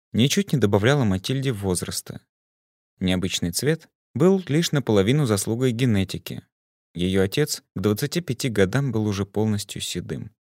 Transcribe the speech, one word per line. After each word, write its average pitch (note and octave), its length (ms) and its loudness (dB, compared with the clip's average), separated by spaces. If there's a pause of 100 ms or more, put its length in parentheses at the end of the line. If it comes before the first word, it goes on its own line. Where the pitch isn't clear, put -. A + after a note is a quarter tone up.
(120)
ничуть C#3+ 400 2
не C#3+ 60 4
добавляла A2 460 4
Матильде C3 460 -2
возраста. - 720 -6 (800)
Необычный F#2 500 0
цвет D3+ 380 -2 (260)
был F#3 340 4
лишь D#3 220 0
наполовину B2 560 4
заслугой A#2 460 0
генетики. A2 720 -2 (520)
Ее F#2 280 2
отец C#3+ 400 -2 (120)
к G2+ 60 -8
двадцати G#2+ 400 0
пяти C3+ 300 -4
годам G#2+ 420 0
был A2 140 -2
уже G2+ 180 -2
полностью G#2 560 -4
седым. - 500 -8 (220)